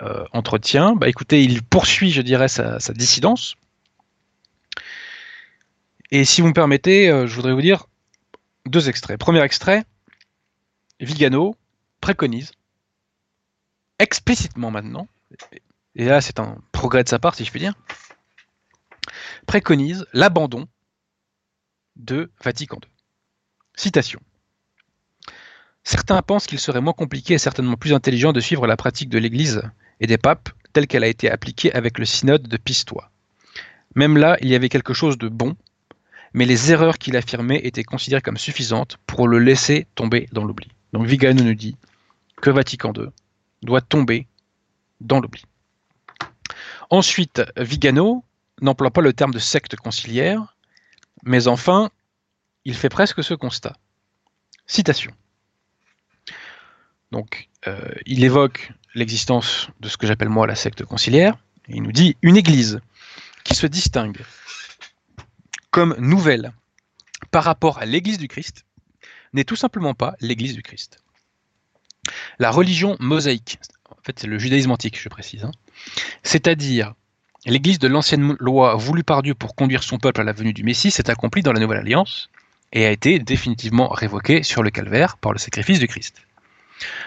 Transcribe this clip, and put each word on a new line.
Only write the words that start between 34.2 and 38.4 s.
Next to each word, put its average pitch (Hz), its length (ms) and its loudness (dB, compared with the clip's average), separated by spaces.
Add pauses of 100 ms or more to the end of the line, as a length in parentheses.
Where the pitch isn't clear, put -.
il 131 80 -2
y 127 60 4
avait 123 140 0
quelque 131 240 -2
chose 139 240 -2
de 113 100 -8
bon, 117 280 -4 (800)
mais 123 120 2
les 127 260 4
erreurs 160 280 4
qu'il 131 180 -4
affirmait 123 460 -2
étaient 120 200 -6
considérées 131 380 -4
comme 110 160 -8
suffisantes 120 600 -6 (100)